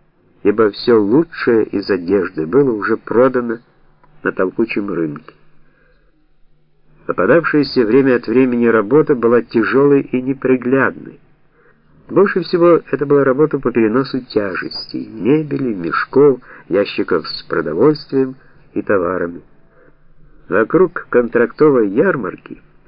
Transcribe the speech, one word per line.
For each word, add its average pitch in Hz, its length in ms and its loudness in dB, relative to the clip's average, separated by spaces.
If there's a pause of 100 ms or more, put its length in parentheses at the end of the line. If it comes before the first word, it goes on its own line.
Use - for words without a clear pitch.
(420)
ибо 104 280 2
все 113 300 2
лучшее 113 640 0
из - 260 -6
одежды 90 560 -2
было 131 260 2
уже 107 240 -4
продано 120 640 0 (640)
на 92 100 -4
толкучем 101 580 -4
рынке. 80 440 -8 (1700)
Попадавшаяся 139 760 0
время 127 320 4
от 120 100 -6
времени 120 400 2
работа 117 480 2
была 117 280 2
тяжелой 139 600 2
и 127 180 -4
неприглядной. 127 1000 -2 (880)
Больше 190 340 0
всего 170 380 4 (100)
это 139 160 -4
была 143 180 4
работа 139 340 0
по 131 140 -2
переносу 123 480 0
тяжестей, - 880 -8
мебели, 135 680 -2
мешков, 123 680 0 (280)
ящиков 95 600 -2
с - 160 -14
продовольствием 131 920 -2 (380)
и 104 80 -4
товарами. 87 600 -4 (1040)
Вокруг 156 640 0
контрактовой 120 800 2
ярмарки 127 720 -4 (260)